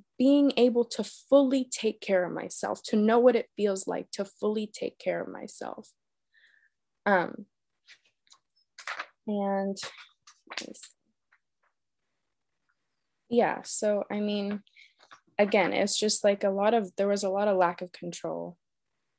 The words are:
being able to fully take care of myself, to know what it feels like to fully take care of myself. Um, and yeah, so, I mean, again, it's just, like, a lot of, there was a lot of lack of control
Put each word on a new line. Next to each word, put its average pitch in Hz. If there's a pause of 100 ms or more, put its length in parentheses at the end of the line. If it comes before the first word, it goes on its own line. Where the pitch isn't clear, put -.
(180)
being 277
able 240
to -
fully 269
take -
care 185
of 170
myself, -
to -
know 220
what 240
it -
feels 196
like -
to 202
fully 208
take -
care 170
of -
myself. - (1160)
Um, 196 (1800)
and 196 (3500)
yeah, 214
so, 208
I 208
mean, 208 (800)
again, 202
it's 196
just, 214
like, 202
a 196
lot 202
of, 202
there 196
was 202
a 190
lot 202
of 196
lack 180
of 180
control 170 (600)